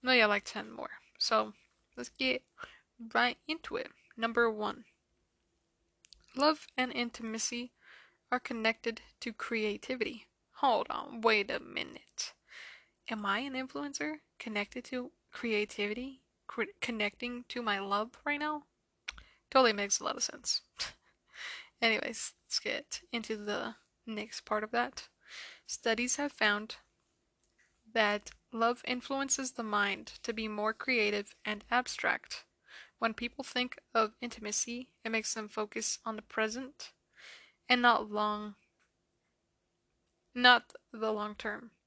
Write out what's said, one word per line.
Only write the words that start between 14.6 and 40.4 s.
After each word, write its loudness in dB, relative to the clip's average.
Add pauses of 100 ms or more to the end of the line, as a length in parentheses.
to -6 (200)
creativity? -2 (280)
Cre-, -4
connecting -4
to -6
my 0
love 0 (140)
right 0
now? -4 (840)
Totally 8
makes 2
a -10
lot -2
of 0
sense. -2 (160)
<laughs> -12
Anyways, 2 (120)
let's -2
get -6 (100)
into -4
the -4 (300)
next -8
part -2
of -10
that. -2 (580)
Studies 0
have -2
found 4 (1160)
that 2 (200)
love 2
influences -2
the -6
mind 0 (100)
to -2
be -2
more 0
creative 0 (100)
and -4
abstract. 0 (520)
When 0
people -6
think -4 (160)
of 4
intimacy, -4 (140)
it -4
makes -2
them -6
focus -4
on -4
the -10
present -4 (760)
and 6
not 8
long, -2 (1800)
not 8 (180)